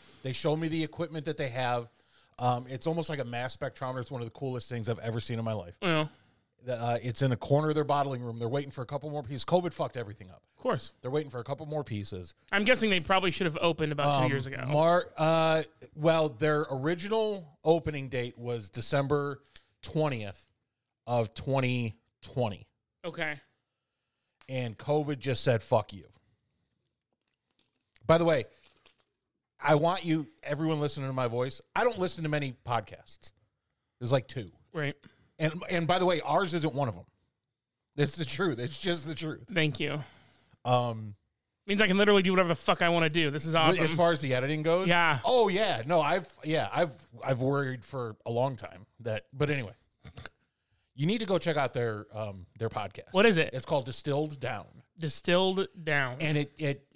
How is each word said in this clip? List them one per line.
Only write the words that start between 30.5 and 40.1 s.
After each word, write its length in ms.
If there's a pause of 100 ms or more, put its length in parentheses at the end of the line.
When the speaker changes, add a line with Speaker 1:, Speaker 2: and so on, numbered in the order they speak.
Speaker 1:
listening 280
to 60
my 140
voice, 340 (140)
I 80
don't 140
listen 260
to 60
many 260 (100)
podcasts. 680 (680)
There's, 120
like, 160
two. 240 (220)
Speaker 2:
Right. 220 (440)
Speaker 1:
And, 300
and 180
by 100
the 80
way, 160
ours 320
isn't 220
one 120
of 80
'em. 100 (920)
It's 180
the 100
truth. 340
It's 180
just 300
the 80
truth. 360
Speaker 2:
Thank 280
you. 240 (600)